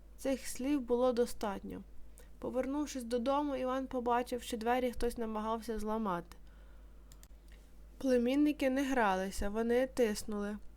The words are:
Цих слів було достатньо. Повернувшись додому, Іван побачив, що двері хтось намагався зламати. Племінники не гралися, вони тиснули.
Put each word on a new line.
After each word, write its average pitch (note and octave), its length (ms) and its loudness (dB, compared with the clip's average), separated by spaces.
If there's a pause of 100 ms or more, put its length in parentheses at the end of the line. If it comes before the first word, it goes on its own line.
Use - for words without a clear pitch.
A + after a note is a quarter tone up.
(160)
Цих C4 300 -2
слів C#4 340 0
було A#3+ 320 4
достатньо. G3 680 -2 (560)
Повернувшись C4 680 -2
додому, C4+ 520 2
Іван B3+ 300 0
побачив, B3 560 0
що - 140 -6
двері A#3+ 360 2
хтось A#3+ 260 0
намагався A3 600 -2
зламати. G#3 580 -2 (1600)
Племінники C4+ 720 4
не C4+ 140 2
гралися, G3+ 640 2
вони A#3 360 2
тиснули. G#3 680 0 (200)